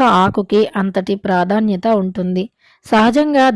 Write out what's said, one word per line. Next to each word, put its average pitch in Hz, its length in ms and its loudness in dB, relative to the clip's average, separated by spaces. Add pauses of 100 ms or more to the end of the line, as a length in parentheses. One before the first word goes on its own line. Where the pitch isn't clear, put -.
(240)
ఆకుకి 202 380 0 (140)
అంతటి 190 400 -4
ప్రాధాన్యత 202 720 -2 (140)
ఉంటుంది. 185 420 -4 (420)
సహజంగా 262 600 2 (100)